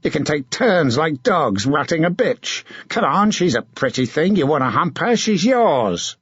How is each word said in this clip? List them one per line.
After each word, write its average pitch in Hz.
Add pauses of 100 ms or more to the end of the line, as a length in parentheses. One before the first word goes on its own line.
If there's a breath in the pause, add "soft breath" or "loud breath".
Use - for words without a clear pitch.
You -
can 143
take 151
turns 170
like 151
dogs 127
ratting 147
a 180
bitch. 175 (240 loud breath)
Come -
on, 190
she's 175
a 117
pretty 131
thing. 160
You 165
want 139
to 127
hump 147
her? 233
She's 214
yours. 156